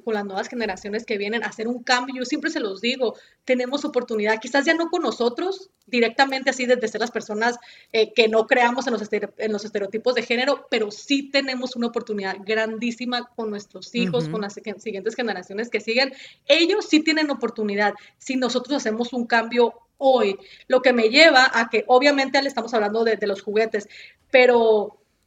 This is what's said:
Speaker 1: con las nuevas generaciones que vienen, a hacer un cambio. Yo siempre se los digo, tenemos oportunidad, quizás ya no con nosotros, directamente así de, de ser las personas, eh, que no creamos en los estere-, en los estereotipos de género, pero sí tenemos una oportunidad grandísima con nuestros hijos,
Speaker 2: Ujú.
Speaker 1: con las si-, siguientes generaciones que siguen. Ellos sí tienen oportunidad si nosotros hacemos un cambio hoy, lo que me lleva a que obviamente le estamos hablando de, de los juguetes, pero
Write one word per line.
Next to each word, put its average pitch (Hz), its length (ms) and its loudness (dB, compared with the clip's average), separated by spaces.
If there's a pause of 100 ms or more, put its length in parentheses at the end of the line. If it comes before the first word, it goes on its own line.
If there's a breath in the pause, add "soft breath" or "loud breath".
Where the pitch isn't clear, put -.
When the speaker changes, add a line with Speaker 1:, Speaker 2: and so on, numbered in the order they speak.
Speaker 1:
con 226 100 -4
las 202 120 -4
nuevas 202 240 -6
generaciones 214 560 -6
que 220 120 -6
vienen, 208 260 -4
a - 40 -6
hacer 220 220 -8
un 247 140 -6
cambio. 262 340 -2
Yo 254 80 -6
siempre 285 260 -4
se 320 80 -4
los 196 220 -8
digo, 240 340 -2 (300 loud breath)
tenemos 254 400 -2
oportunidad, 220 560 -2
quizás 277 240 0
ya 330 80 2
no 330 160 -2
con 349 140 -2
nosotros, 262 680 -4 (180)
directamente 262 600 0
así 247 160 -4
de, 240 100 4
de 220 140 -4
ser 208 100 -8
las 233 120 -4
personas, 220 460 -4 (360 loud breath)
eh, 220 200 0
que 226 140 4
no 220 180 2
creamos 247 420 2
en 247 60 -2
los 202 80 -2
estere-, 208 360 -6
en 214 160 -4
los 202 100 -6
estereotipos 214 520 -4
de 226 80 0
género, 254 460 -2
pero 220 220 -2
sí - 400 -4
tenemos 262 460 -2
una 233 100 -2
oportunidad 208 480 -6 (100)
grandísima 233 920 -4
con 226 140 -6
nuestros 202 440 -12
hijos, 185 300 0
Speaker 2:
Ujú. 156 80 -6
Speaker 1:
con 185 80 -4
las 202 140 -8
si-, 202 60 -18 (180)
siguientes 208 360 -8
generaciones 208 540 -6
que 214 100 -2
siguen. 240 320 0 (340 loud breath)
Ellos 339 440 2
sí 311 120 4
tienen 311 300 0
oportunidad 208 600 -2 (240 loud breath)
si - 180 -6
nosotros 247 400 -2
hacemos 233 380 -4
un 240 140 -4
cambio 233 460 2 (320)
hoy, 226 320 4 (300 loud breath)
lo 254 140 4
que 254 100 6
me 240 180 4
lleva 269 440 8
a 233 160 0
que 214 180 0
obviamente 269 540 4
le 277 80 -2
estamos 233 240 -6
hablando 220 320 0
de, 226 100 2
de 202 120 -4
los 196 140 -4
juguetes, 220 460 -2 (440 loud breath)
pero 226 640 4 (300)